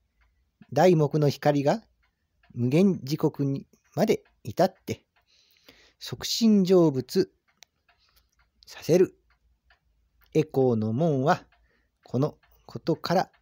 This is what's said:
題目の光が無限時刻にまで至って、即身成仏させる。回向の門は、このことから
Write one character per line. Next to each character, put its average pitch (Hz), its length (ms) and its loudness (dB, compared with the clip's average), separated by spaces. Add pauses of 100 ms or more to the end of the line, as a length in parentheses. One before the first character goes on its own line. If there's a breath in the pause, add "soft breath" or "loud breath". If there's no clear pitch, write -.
(720)
題 170 240 4
目 151 200 0
の 147 120 2
光 143 340 0
が 180 180 0 (720)
無 120 140 -4
限 170 360 2
時 143 140 -6
刻 143 280 -2
に 139 200 -6 (300)
ま 180 100 0
で - 200 -2 (180)
至 165 220 -2
っ 185 80 -2 (120)
て、 - 200 -10 (920 soft breath)
即 - 280 -14
身 214 420 2
成 175 240 4
仏 135 400 -4 (1300)
さ - 180 -20
せ 160 140 2
る。 180 200 0 (1160)
回 156 100 2
向 131 320 0
の 110 160 -4
門 139 320 -2
は、 165 220 0 (580)
こ - 160 -6
の 147 180 -4 (280)
こ - 140 -16
と 160 180 -4
か - 160 -6
ら 180 180 -2 (100)